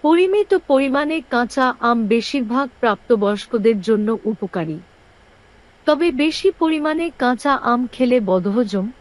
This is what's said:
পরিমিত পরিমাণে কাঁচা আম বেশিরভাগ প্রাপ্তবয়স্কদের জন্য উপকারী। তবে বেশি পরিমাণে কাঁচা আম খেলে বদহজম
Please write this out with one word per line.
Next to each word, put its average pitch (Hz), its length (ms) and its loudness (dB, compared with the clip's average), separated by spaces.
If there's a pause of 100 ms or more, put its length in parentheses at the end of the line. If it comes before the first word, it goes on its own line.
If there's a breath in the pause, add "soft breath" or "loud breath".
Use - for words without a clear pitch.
পরিমিত 370 480 2 (180)
পরিমাণে 277 460 2 (160)
কাঁচা 247 340 0 (140)
আম 240 180 2 (140)
বেশিরভাগ 247 540 -2 (140)
প্রাপ্তবয়স্কদের 208 960 0 (100)
জন্য 214 200 2 (240)
উপকারী। 170 460 -6 (1080)
তবে 302 200 2 (160)
বেশি 320 260 0 (140)
পরিমাণে 311 440 0 (160)
কাঁচা 254 320 0 (180)
আম 240 80 0 (140)
খেলে 247 240 2 (120)
বদহজম 196 560 0 (140)